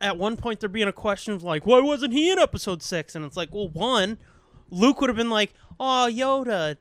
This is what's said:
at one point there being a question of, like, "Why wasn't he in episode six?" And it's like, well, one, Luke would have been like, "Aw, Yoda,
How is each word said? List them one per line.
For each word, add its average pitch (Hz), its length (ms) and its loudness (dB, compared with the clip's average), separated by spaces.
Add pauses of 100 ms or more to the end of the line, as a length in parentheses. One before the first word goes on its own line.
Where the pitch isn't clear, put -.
at 196 160 -2
one 208 220 -4
point 233 220 -6
there 208 100 -6
being 208 180 0
a 190 60 -4
question 208 400 -4
of, 170 80 -8
like, 160 240 -4
"Why 247 140 8
wasn't 277 340 0
he 311 160 4
in 370 80 2
episode 196 440 0
six?" - 320 -8
And 160 120 -10
it's 139 100 -12
like, 165 160 -6
well, 202 160 -6
one, 208 480 0 (540)
Luke 240 320 4
would 254 80 2
have 214 80 -2
been 233 100 0
like, 214 240 0 (260)
"Aw, 262 300 2
Yoda, 240 720 -2